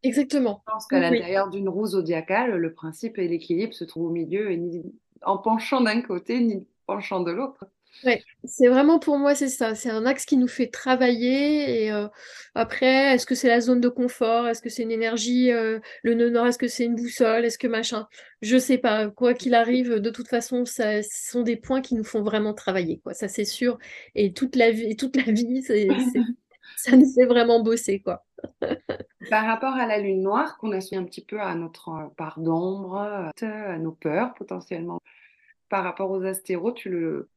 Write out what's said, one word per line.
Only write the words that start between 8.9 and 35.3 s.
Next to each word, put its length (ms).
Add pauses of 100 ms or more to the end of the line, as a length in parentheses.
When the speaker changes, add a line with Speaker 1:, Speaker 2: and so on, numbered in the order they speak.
Speaker 1:
pour 180
moi, 160
c'est 140
ça. 260
C'est 160
un 160
axe 200
qui 100
nous 100
fait 220
travailler. 1160
Et, 80
euh, 140 (480)
après, 600
est-ce 120
que 80
c'est 140
la 120
zone 200
de 80
confort ? 580
Est-ce 160
que 60
c'est 140
une 100
énergie, 580
euh, 300 (220)
le 120
nœud 160
nord ? 160
Est-ce 120
que 100
c'est 160
une 100
boussole ? 500
Est-ce 140
que 80
machin ? 400 (360)
Je 160
sais 200
pas. 300
Quoi 260
qu'il 200
arrive, 400
de 160
toute 180
façon, 380
ça, 360
ce 280
sont 120
des 140
points 240
qui 160
nous 80
font 180
vraiment 320
travailler, 480
quoi. 120
Ça, 140
c'est 180
sûr. 320 (360)
Et 200
toute 200
la 160
vie, 240
toute 220
la 160
vie, 300
c'est, 260 (240)
c'est, 80
Speaker 2:
<laughs> 560
Speaker 1:
ça 200
nous 160
fait 140
vraiment 340
bosser, 400
quoi. 240 (360)
<laughs> 680
Speaker 2:
Par 160
rapport 280
à 120
la 120
lune 240
noire, 360
qu'on 120
associe 300
un 40
petit 200
peu 160
à 160
notre, 320
euh, 180 (100)
part 220
d'ombre, 920 (100)
euh, 40
à 320
nos 120
peurs 440
potentiellement. 640 (680)